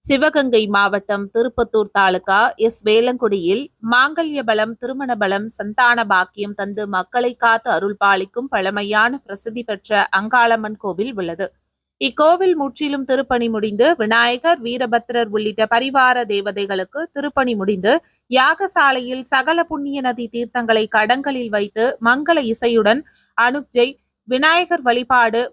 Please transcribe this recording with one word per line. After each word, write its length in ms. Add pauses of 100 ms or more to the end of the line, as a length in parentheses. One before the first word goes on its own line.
சிவகங்கை 600
மாவட்டம் 640
திருப்பத்தூர் 600
தாலுகா 480 (200)
எஸ் 240
வேலங்குடியில் 800 (220)
மாங்கல்ய 560
பலம், 340
திருமண 400
பலம், 340
சந்தான 540
பாக்கியம் 500
தந்து 340
மக்களை 460
காத்து 360
அருள் 260
பாலிக்கும் 520
பழமையான 680
பிரசித்தி 440
பெற்ற 400 (100)
அங்காளம்மன் 640
கோவில் 380
உள்ளது. 320 (540)
இக்கோவில் 560
முற்றிலும் 500
திருப்பணி 420
முடிந்து 480
விநாயகர், 680
வீரபத்ரர் 680
உள்ளிட்ட 340
பரிவார 600
தேவதைகளுக்கு 760 (100)
திருப்பணி 420
முடிந்து 400 (360)
யாகசாலையில் 960
சகல 400
புண்ணிய 360
நதி 280
தீர்த்தங்களை 600
கடங்களில் 640
வைத்து 360 (160)
மங்கள 440
இசையுடன் 560 (360)
அனுக்ஜை, 500 (400)
விநாயகர் 580
வழிபாடு 560 (100)